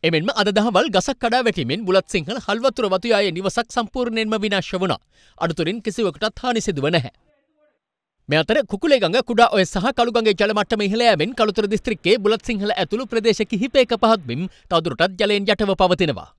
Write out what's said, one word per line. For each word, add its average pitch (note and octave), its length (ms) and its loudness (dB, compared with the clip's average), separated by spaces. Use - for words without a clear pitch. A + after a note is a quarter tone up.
එමෙන්ම E3 280 0
අද G#3+ 180 0
දහවල් G#3 420 2
ගසක් G3 280 0
කඩා B3 240 0
වැටීමෙන් F3 420 -2
බුලත් F#3 220 2
සිංහල F3+ 320 -4
හල්වතුර A#3 480 -2
වතුයායේ G3+ 480 0
නිවසක් F#3+ 400 -4
සම්පූර්ණයෙන්ම A3+ 640 -4
විනාශ G3+ 360 -2
වුණා. F#3 240 -2
අඩුතුරින් E3+ 440 -2
කිසිවෙකුටත් - 560 -4
හානි A#3+ 220 -2
සිදුව D3 260 -2
නැහැ. D#3 240 0
මේ D3 100 2
අතර A3 240 2
කුකුලේ B3+ 380 0
ගඟ G3 260 0
කුඩා A#3 240 4
ඔය F#3+ 140 2
සහ F#3+ 280 -2
කළුගඟේ A3+ 460 0
ජල G#3+ 160 0
මට්ටම G#3 320 -2
ඉහළ A#3 200 0
යෑමෙන් G3+ 280 2
කළුතර G#3+ 320 0
දිස්ත්‍රික්කයේ G#3 560 0
බුලත් G#3+ 240 0
සිංහල G#3 280 -4
ඇතුළු G#3 320 -4
ප්‍රදේශ A3+ 380 0
කිහිපයක A#3+ 540 0
පහත් A3 240 2
බිම් B2+ 240 -6
තවදුරටත් E3+ 520 2
ජලයෙන් G3+ 320 0
යටව G3+ 240 2
පවතිනවා. F3 540 2